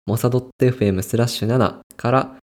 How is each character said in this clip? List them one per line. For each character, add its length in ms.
モ 120
サ 120
ド 100
ッ 80
ト 80
エ 60
フ 120
エ 80
ム 120
ス 120
ラ 100
ッ 40
シ 160
ュ 20
七 320
か 160
ら 260